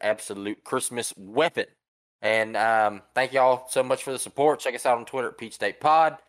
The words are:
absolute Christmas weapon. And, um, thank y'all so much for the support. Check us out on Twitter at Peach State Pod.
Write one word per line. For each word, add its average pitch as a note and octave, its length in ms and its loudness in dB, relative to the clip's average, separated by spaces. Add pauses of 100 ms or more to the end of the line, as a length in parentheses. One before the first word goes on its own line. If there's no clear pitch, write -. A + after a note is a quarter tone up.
absolute G#2 640 -4
Christmas B2 500 -4
weapon. A2+ 520 -2 (540)
And, A2 360 0
um, G#2+ 440 2 (140)
thank B2+ 160 0
y'all B2+ 380 2
so C3+ 120 2
much C3 220 -2
for C#3 80 -6
the B2+ 80 -4
support. C#3 400 0
Check B2 160 -4
us A#2+ 100 -6
out B2 120 4
on A#2 80 -10
Twitter B2+ 240 -4
at - 80 -12
Peach A2+ 160 -12
State - 260 -4
Pod. D#3 380 4 (120)